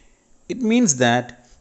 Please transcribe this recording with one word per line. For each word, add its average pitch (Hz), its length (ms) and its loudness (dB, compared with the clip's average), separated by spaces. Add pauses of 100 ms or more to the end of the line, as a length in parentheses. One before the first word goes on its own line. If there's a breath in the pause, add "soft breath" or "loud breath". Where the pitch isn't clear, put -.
(480 loud breath)
It - 120 -8
means 226 360 2
that 123 500 -2 (140)